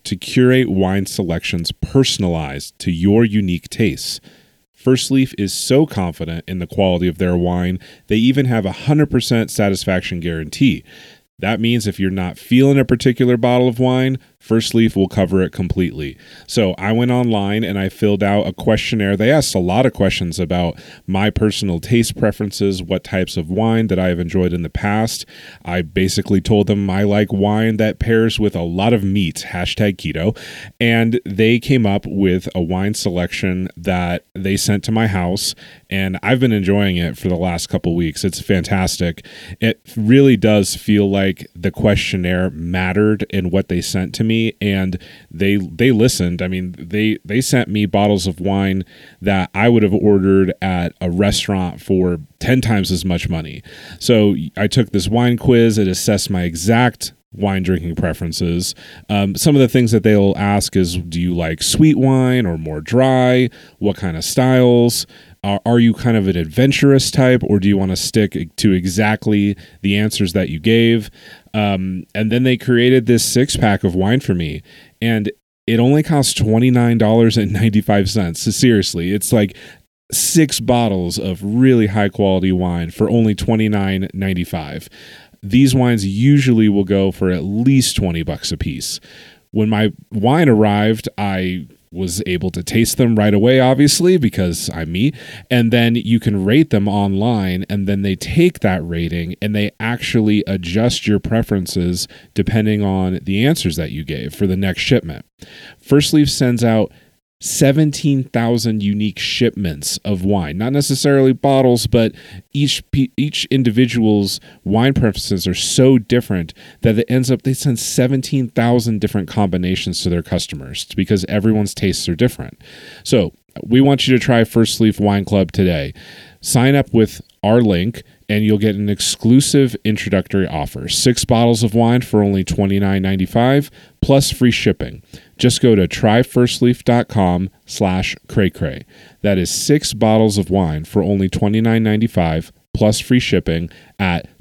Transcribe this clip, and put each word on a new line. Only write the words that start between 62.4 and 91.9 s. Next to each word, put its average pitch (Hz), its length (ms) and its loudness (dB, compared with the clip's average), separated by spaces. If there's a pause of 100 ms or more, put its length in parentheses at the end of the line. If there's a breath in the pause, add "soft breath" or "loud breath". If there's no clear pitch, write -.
or 85 120 -2
more 78 240 -8
dry? 127 680 2 (300 loud breath)
What 101 160 -2
kind 85 220 -6
of 82 80 -8
styles? 123 840 2 (360 loud breath)
Are, 101 220 0
are 120 140 4
you 117 140 4
kind 117 240 0
of 98 100 0
an 92 100 2
adventurous 131 720 2
type, 127 320 2
or 101 160 2
do 95 80 0
you 101 100 4
wanna 95 180 -2
stick - 400 -2 (200)
to 104 180 2
exactly 101 800 0 (260 loud breath)
the 98 160 0
answers 104 360 -2
that 95 160 -2
you 78 100 -6
gave?" 113 500 2 (440 loud breath)
Um, 95 500 -2 (120)
and 107 160 -2
then 123 120 0
they 127 140 2
created 123 480 2
this 117 180 2
six - 340 0
pack 104 260 0
of 90 120 0
wine 101 260 0
for 104 120 -2
me, 78 280 -6 (400 soft breath)
and 110 300 -2 (360)
it 113 120 2
only 139 240 4
costs 143 300 0
twenty-nine 120 640 2
dollars 110 400 4
and 104 140 0
ninety-five 101 580 2
cents. 87 340 -4
So 110 80 -2
seriously, 95 640 2
it's 104 200 -2
like 104 240 0 (540 loud breath)
six - 480 0
bottles 107 600 0
of 92 240 -4
really 117 440 4
high 101 220 0
quality 95 440 0
wine 87 380 -2
for - 180 0
only 110 260 2
twenty-nine 104 800 -2
ninety-five. 87 720 -6 (560 loud breath)
These 127 320 4
wines 120 320 2
usually 120 640 4
will 101 160 2
go 98 260 2
for 92 180 -2
at 87 140 -2
least 120 520 0
twenty 82 280 -2
bucks - 280 -8
a 78 60 -6
piece. - 420 -8 (520 loud breath)
When 107 180 0
my 107 240 0 (180)
wine 135 380 2
arrived, 107 580 2 (120)
I 92 480 -4 (280)